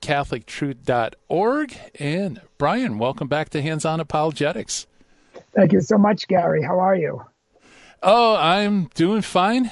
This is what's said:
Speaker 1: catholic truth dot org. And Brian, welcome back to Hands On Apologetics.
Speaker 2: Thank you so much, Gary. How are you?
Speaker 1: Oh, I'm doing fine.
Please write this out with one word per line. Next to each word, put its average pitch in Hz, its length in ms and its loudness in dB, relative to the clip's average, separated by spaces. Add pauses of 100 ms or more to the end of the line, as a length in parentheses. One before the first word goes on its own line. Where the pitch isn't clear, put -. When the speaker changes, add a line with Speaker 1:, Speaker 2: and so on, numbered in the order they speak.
Speaker 1:
catholic 143 460 -4
truth 139 360 -6
dot 120 320 0 (140)
org. 247 480 -2 (220)
And 151 420 -4 (160)
Brian, 165 400 -2
welcome 131 300 -4
back 147 220 -2
to 151 120 -4
Hands 156 240 -4
On 160 140 -2
Apologetics. 156 880 -4 (640)
Speaker 2:
Thank 190 200 4
you 185 80 6
so 208 180 2
much, 208 280 2
Gary. 170 360 2
How 180 160 -2
are 190 160 2
you? 143 260 -4 (800)
Speaker 1:
Oh, 220 340 4
I'm 190 500 2 (100)
doing 196 260 2
fine. 220 500 0